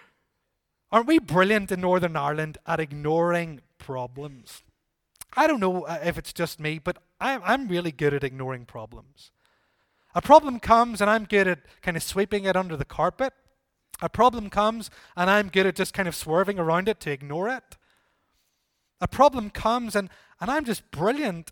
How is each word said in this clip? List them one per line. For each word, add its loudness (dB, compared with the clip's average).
Aren't 4
we 6
brilliant 2
in -2
Northern 2
Ireland -4
at -2
ignoring -2
problems? -12
I 6
don't 2
know, -2
uh, -8
if -2
it's -12
just -6
me, -6
but -6
I, -2
I'm 0
really -2
good 0
at -4
ignoring -8
problems. -18
A 2
problem 8
comes 4
and 2
I'm 2
good 2
at 0
kind -2
of -6
sweeping -2
it 2
under -2
the -4
carpet. -2
A -4
problem 2
comes -2
and 2
I'm 2
good 2
at -2
just -4
kind -2
of -6
swerving 0
around 0
it -2
to -6
ignore -6
it. -12
A -2
problem 2
comes -2
and, -2
and -4
I'm -2
just -6
brilliant -4